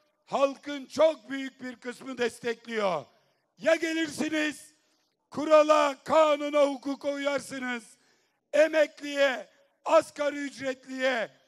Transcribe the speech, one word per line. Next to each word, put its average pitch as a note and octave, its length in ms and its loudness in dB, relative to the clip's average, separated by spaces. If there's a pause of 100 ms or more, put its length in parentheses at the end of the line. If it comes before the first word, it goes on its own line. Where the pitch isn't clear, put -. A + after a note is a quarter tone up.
(260)
halkın C#4 600 -4
çok C4 440 0
büyük C4+ 320 -10
bir B3+ 140 -12
kısmı B3 420 -12
destekliyor. A3+ 880 -4 (520)
Ya C#4+ 180 2
gelirsiniz, D#4 1000 -4 (560)
kurala, D4+ 760 4
kanuna, D4 580 2
hukuka C#4+ 520 -2
uyarsınız, C4+ 680 -6 (680)
emekliye, C#4+ 960 2 (380)
asgari D4 520 2
ücretliye C4 960 -4 (160)